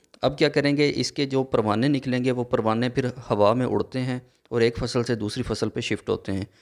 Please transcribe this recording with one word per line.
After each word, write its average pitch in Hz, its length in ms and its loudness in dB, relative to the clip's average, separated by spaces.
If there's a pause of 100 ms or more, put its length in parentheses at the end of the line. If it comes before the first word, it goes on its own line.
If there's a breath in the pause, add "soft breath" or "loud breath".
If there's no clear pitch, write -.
(240)
अब 139 120 0
क्या 151 140 4
करेंगे, 143 400 2
इसके - 360 -2
जो 135 200 0
परवाने 110 440 2
निकलेंगे 127 420 0
वो 123 140 -2
परवाने 117 440 0
फिर 123 300 -2
हवा 104 340 4
में 127 120 0
उड़ते 104 360 -2
हैं 127 200 -4 (300 soft breath)
और 117 120 2
एक 117 140 2
फसल 120 260 0
से 120 120 0
दूसरी 107 280 -4
फसल 110 260 -2
पे 123 120 -6
शिफ्ट - 280 -4
होते 101 220 -2
हैं। 98 160 -4 (140 soft breath)